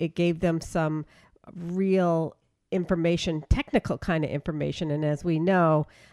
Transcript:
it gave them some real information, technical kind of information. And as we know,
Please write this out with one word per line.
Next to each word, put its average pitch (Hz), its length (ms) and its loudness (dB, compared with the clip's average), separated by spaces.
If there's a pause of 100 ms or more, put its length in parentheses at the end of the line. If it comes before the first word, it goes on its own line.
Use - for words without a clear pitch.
it 165 160 -4
gave 175 240 0
them 165 200 0
some 156 460 -4 (480)
real 175 840 0 (360)
information, 170 760 0
technical - 480 0
kind 160 280 -2
of 135 60 -4
information. 147 600 -4
And 151 140 -2
as 147 200 -2
we 165 140 0
know, 165 480 4 (260)